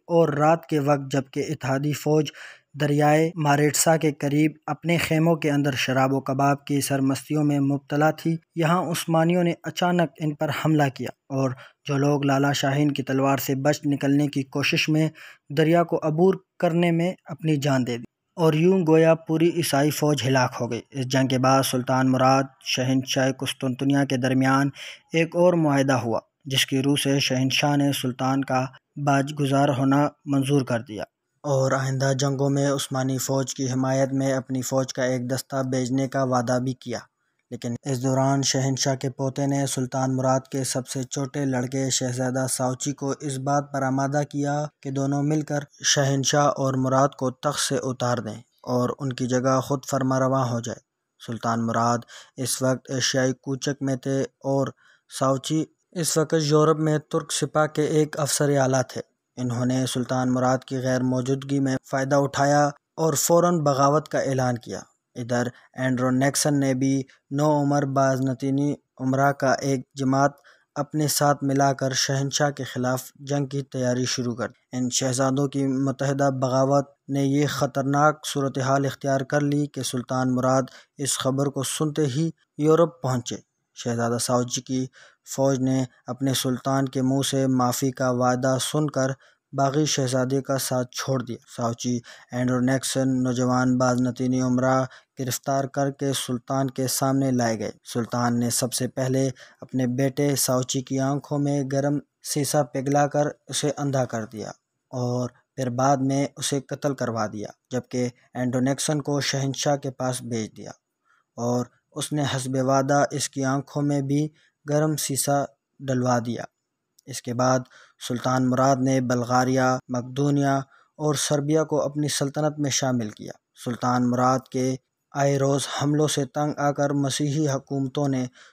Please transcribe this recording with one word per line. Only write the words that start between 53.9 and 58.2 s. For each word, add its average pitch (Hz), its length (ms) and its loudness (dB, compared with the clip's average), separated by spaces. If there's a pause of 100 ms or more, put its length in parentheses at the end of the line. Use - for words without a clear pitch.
थे 135 220 -2 (240)
और 139 280 0 (380)
साउची 135 540 0 (300)
इस 165 220 -2
वक्त 156 240 0
यूरोप 151 380 4
में 156 220 2
तुर्क 160 320 -6
सिपा 151 340 0
के 151 180 -2 (160)
एक 151 160 -2
अफसर 143 420 0